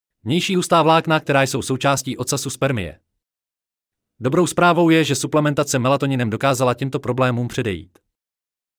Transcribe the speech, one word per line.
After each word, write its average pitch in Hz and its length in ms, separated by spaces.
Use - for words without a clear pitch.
Vnější 170 320
hustá 175 260
vlákna, 160 380
která 139 240
jsou 131 180
součástí 131 560
ocasu 135 320
spermie. 107 500
Dobrou 151 280
zprávou 175 420
je, 160 140
že 143 120
suplementace 147 640
melatoninem 131 500
dokázala 123 440
těmto 131 260
problémům 123 480
předejít. 98 520